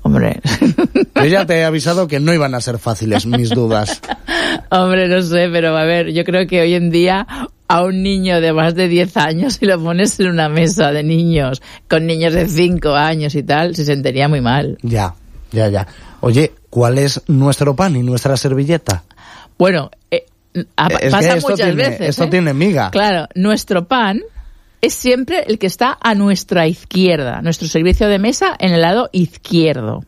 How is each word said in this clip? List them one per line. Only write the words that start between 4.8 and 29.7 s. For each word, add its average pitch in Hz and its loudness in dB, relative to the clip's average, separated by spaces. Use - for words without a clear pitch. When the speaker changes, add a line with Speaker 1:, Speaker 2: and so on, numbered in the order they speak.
Speaker 1:
no 180 2
sé, 175 0
pero 165 0
a 156 0
ver, 165 0
yo 170 -2
creo 180 0
que 180 0
hoy 170 2
en 175 0
día 180 2
a 175 2
un 190 -2
niño 190 0
de 165 2
más 160 2
de 180 0
diez 175 0
años, 165 0
si - -2
lo 185 2
pones 170 0
en 190 2
una 165 0
mesa 160 2
de 151 -2
niños, 156 0
con 160 2
niños 165 0
de 175 0
cinco 165 0
años 151 0
y 143 -2
tal, 156 -2
se 156 -4
sentiría 135 0
muy 151 0
mal. 131 0
Speaker 2:
Ya, 107 -2
ya, 110 2
ya. 98 -2
Oye, 123 2
¿cuál 120 2
es 139 -2
nuestro 139 2
pan 180 0
y 123 0
nuestra 127 0
servilleta? 139 -2
Speaker 1:
Bueno, 180 2
eh, 170 -2
a-, 160 2
Speaker 2:
Es - 0
que 135 0
Speaker 1:
pasa 175 4
Speaker 2:
esto 160 -2
Speaker 1:
muchas 196 0
Speaker 2:
tiene, 156 0
Speaker 1:
veces, 165 -4
Speaker 2:
esto 165 -2
Speaker 1:
¿eh? 160 -2
Speaker 2:
tiene 165 0
miga. 143 0
Speaker 1:
Claro, 196 0
nuestro 190 -2
pan 233 0
es 285 0
siempre 254 0
el 220 -2
que 190 -2
está 247 -2
a 226 0
nuestra 196 0
izquierda, 170 -2
nuestro 165 -4
servicio 180 2
de 202 2
mesa 269 0
en 185 0
el 170 2
lado 196 0
izquierdo 156 -2